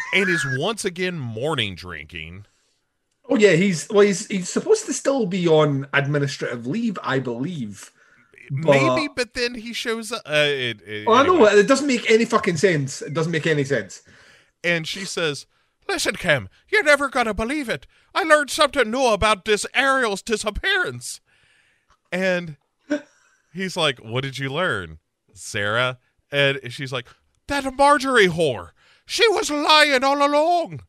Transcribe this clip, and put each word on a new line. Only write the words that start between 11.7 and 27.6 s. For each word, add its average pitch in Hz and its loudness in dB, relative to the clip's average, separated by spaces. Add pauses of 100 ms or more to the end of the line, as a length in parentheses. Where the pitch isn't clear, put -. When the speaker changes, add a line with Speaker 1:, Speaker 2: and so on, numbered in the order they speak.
Speaker 1:
make 240 0
any 226 4
fucking 202 0
sense. 151 0
It 147 -10
doesn't 165 -2
make 160 -2
any 147 0
sense. 120 -6 (600)
Speaker 2:
And 170 -2
she 190 -10
says, 156 -6 (420)
"Listen, 311 -4
Cam, 139 0 (180)
you're 415 2
never 285 4
gonna 240 0
believe 226 -4
it. 156 -8 (280)
I 349 0
learned 302 4
something 262 0
new 254 2
about 214 2
this 208 0
Ariel's 254 0
disappearance." 214 -4 (920)
And 180 -2 (960)
he's 185 -6
like, 147 0
"What 110 -4
did 131 -8
you 139 -6
learn, 110 -4 (340)
Sarah?" 113 -2 (320)
And 139 2 (100)
she's 131 -10
like, 123 -8 (380)
"That 269 -4